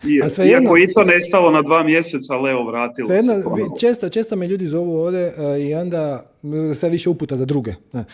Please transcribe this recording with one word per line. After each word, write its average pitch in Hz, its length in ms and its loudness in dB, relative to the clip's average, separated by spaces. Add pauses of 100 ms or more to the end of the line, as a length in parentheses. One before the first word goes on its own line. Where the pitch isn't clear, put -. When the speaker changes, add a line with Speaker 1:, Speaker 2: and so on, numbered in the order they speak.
Speaker 1:
I-, 147 180 2
Speaker 2:
Ali 147 100 2
svejedno 233 400 4
Speaker 1:
iako 170 80 6
i 180 140 4
to 208 120 4
nestalo 175 460 4
na 156 120 4
dva 160 220 2
mjeseca, 156 500 -2
ali 135 160 -2
evo, 127 160 -2
vratilo 120 400 -6
Speaker 2:
svejedno, 220 280 2
Speaker 1:
se 196 100 -2
Speaker 2:
vi-, - 0 - (160)
Speaker 1:
ponovo. 190 100 -4
Speaker 2:
često, 233 380 -2
često 220 280 -4
me 180 120 -4
ljudi 185 180 -4
zovu 165 300 -2
ovdje, 180 240 -2 (180)
e, 143 240 -2
i 143 120 -4
onda, 156 560 -4 (140)
m, 151 300 -4
sve 165 160 -2
više 170 200 -2
uputa 143 260 -4
za 127 80 -2
druge. 131 260 -2 (240)
E, - 200 -8